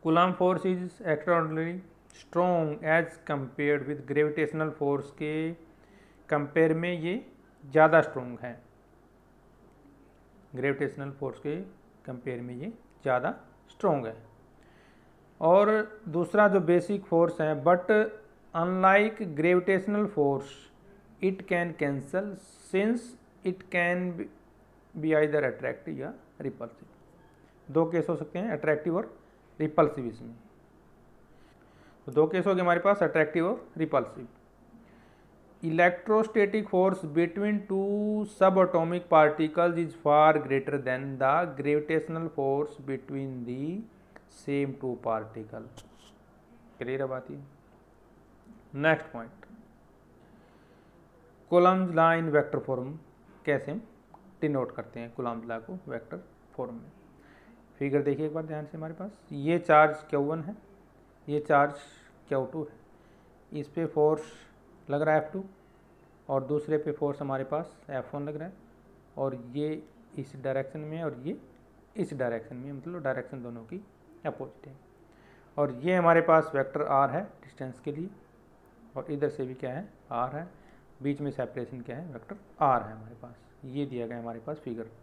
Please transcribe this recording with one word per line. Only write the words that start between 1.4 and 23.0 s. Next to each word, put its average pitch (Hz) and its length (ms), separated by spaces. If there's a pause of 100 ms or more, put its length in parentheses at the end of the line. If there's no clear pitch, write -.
strong 170 680
as 160 320 (140)
compared 143 580
with 143 180
gravitational 151 720
force 143 400
के 151 140 (960)
कंपेयर 156 460
में 170 180
ये 170 220 (500)
ज़्यादा 156 360
स्ट्रॉन्ग 123 420
है, 123 100 (2000)
ग्रेविटेशनल 139 560 (100)
फोर्स 131 180
के 147 180 (500)
कंपेयर 123 340
में 123 140
ये 160 180 (300)
ज़्यादा 139 320 (360)
स्ट्रॉन्ग 143 360
है। 110 100 (1200)
और 190 300 (380)
दूसरा 175 400
जो 196 120
बेसिक 175 440
फोर्स 165 360
है, 151 240
but 175 260 (640)
unlike 190 640 (160)
gravitational 185 760
force 139 440 (720)
it 190 260
can 175 260
cancel 180 600 (340)
since 220 320 (420)